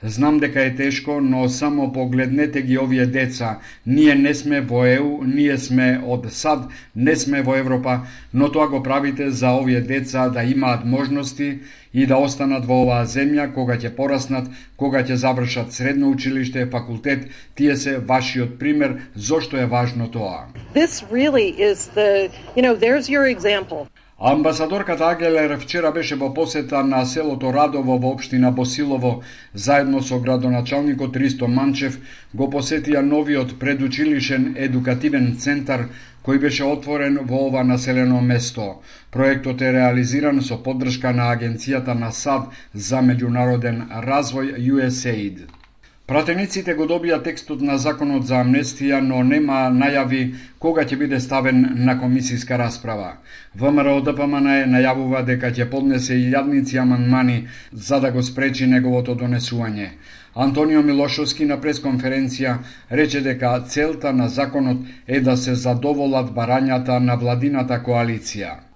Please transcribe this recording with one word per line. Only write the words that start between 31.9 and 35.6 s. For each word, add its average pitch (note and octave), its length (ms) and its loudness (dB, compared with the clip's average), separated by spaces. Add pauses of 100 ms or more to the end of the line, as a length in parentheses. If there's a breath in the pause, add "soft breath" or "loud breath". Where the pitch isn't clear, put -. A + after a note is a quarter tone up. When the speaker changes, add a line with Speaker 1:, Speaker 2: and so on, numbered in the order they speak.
Speaker 1:
го C3+ 160 -2
посетија C#3+ 520 0
новиот C#3+ 580 0
предучилишен C3+ 960 0
едукативен B2+ 800 0
центар C#3 500 -2 (360 loud breath)